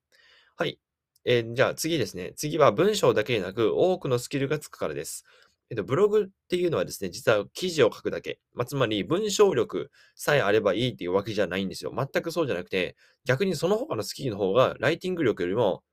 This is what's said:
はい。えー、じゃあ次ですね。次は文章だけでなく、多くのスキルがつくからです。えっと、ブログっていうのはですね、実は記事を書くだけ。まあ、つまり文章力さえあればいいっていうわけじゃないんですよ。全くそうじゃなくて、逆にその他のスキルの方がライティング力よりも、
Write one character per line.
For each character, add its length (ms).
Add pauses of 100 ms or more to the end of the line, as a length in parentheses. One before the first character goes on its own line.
(560)
は 100
い。 120 (460)
え 160
ー、 140
じ 80
ゃ 60
あ 60
次 240
で 80
す 100
ね。 200
次 220
は 120
文 260
章 180
だ 100
け 140
で 60
な 80
く、 220
多 240
く 100
の 100
ス 100
キ 100
ル 100
が 100
つ 100
く 100
か 100
ら 60
で 100
す。 200 (460)
え 40
っ 20
と、 80
ブ 120
ロ 120
グ 160
っ 20 (220)
て 80
い 100
う 40
の 60
は 80
で 80
す 100
ね、 80
実 220
は 220
記 160
事 120
を 100
書 100
く 80
だ 100
け。 180 (140)
ま 120
あ、 20
つ 100
ま 100
り 160
文 280
章 240
力 360 (240)
さ 220
え 60
あ 100
れ 80
ば 140
い 160
い 20
っ 40
て 80
い 40
う 40
わ 120
け 80
じ 80
ゃ 60
な 100
い 80
ん 60
で 40
す 100
よ。 120
全 260
く 80
そ 120
う 40
じ 60
ゃ 40
な 60
く 60
て、 280 (280)
逆 220
に 100
そ 120
の 100
他 180
の 60
ス 100
キ 120
ル 80
の 40
方 160
が 260
ラ 120
イ 80
テ 100
ィ 40
ン 20
グ 100
力 180
よ 60
り 60
も、 280 (100)